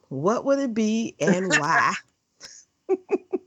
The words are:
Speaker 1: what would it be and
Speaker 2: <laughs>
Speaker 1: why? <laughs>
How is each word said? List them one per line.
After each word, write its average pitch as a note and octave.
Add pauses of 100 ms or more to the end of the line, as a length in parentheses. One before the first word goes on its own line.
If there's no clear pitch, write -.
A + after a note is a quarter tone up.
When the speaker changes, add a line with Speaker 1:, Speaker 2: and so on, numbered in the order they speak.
(100)
Speaker 1:
what D3+
would C#4
it C4+
be A3
and F#3
Speaker 2:
<laughs> -
Speaker 1:
why? D3+ (960)
<laughs> F#4+ (500)